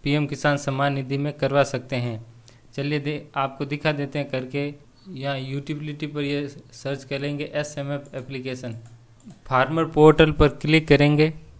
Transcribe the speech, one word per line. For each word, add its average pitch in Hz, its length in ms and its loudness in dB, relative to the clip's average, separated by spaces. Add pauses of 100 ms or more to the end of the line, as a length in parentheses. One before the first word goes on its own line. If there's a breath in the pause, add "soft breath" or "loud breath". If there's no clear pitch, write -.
पीएम 147 220 0
किसान 143 320 0
सम्मान 139 360 -2
निधि 139 240 -4
में 143 160 -4
करवा 139 300 2
सकते 131 320 -4
हैं। 120 300 -6 (480 soft breath)
चलिए 143 260 -4
दे-, 147 380 -8
आपको 135 280 -4
दिखा 147 260 -2
देते 143 280 -4
हैं 143 100 -6
करके। 139 440 -4 (360)
यहाँ 139 300 -6
यूटिलिटी 147 680 -8
पर 147 140 -6
ये 143 260 -2 (240)
सर्च 135 320 -8
करेंगे 143 500 -6
एसएमएफ़ 143 640 -6
एप्लीकेशन, 127 580 -8 (720)
फार्मर 135 380 2
पोर्टल 156 460 8
पर 151 160 6
क्लिक 156 400 2
करेंगे। 147 460 6 (260)